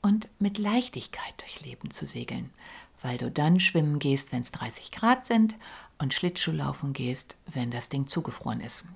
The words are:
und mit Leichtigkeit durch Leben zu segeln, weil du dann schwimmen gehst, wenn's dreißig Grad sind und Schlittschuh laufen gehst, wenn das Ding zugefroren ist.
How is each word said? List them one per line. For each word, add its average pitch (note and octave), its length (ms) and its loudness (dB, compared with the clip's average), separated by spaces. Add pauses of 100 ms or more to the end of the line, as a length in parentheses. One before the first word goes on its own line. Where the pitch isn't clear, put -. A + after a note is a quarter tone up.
und G#3 280 4 (100)
mit G3+ 200 2
Leichtigkeit G#3+ 800 -2
durch - 220 -14
Leben B2+ 300 -12
zu - 160 -8
segeln, B2 440 -6 (520)
weil B2 160 -2
du A#2+ 120 -4
dann D#3 280 6
schwimmen D3+ 400 4
gehst, C#3 340 2
wenn's A#2+ 200 -4
dreißig - 400 -8
Grad B3 320 4
sind A3 320 6 (420)
und C3+ 160 0
Schlittschuh F3 380 0
laufen C#3 400 -2
gehst, B2+ 420 -4 (120)
wenn A#2+ 240 -2
das A#2+ 180 -6
Ding C#3 180 0
zugefroren - 540 -4
ist. - 240 -10 (100)